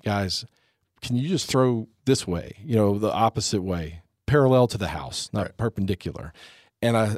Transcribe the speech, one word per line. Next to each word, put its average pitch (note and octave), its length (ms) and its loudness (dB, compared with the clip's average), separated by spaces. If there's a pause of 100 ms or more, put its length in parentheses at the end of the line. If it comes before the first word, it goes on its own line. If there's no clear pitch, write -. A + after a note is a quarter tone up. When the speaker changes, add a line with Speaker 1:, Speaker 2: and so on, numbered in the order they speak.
Speaker 1:
guys, G2+ 420 -2 (560)
can B2 160 -4
you C3+ 100 -2
just F3 200 -2
throw B2 400 2 (180)
this C3 200 2
way, E2+ 380 -6
you A#2 120 0
know, G2+ 240 4
the G#2 120 0
opposite A2 500 0
way, E2+ 400 -6 (260)
parallel C3 400 6
to - 100 -6
the F#2+ 120 -4
house, D2+ 440 -10
not G#2+ 120 -2
Speaker 2:
Right. - 120 -14
Speaker 1:
perpendicular?" F#2+ 760 -6 (480)
And A#2 160 2
I, G#2+ 200 0